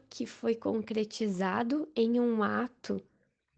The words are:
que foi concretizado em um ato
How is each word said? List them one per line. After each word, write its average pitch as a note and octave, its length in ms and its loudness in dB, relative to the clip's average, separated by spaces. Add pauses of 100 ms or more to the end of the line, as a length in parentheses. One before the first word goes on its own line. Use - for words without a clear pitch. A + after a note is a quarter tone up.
que - 200 -8
foi A3+ 260 -2
concretizado A3 1400 -2
em A#3 240 4
um A#3 240 2
ato G#3 580 -2 (560)